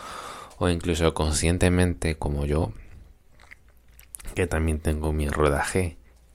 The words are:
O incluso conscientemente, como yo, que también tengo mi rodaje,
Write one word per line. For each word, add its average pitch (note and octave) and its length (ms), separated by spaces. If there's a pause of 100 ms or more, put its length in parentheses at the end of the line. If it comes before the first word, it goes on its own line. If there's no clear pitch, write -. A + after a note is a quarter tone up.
(580)
O F#2 100
incluso E2 460
conscientemente, E2+ 1040
como D2 280
yo, D#2+ 300 (1600)
que F2+ 120
también D#2+ 320
tengo D#2 360
mi D2 140
rodaje, D2+ 680 (380)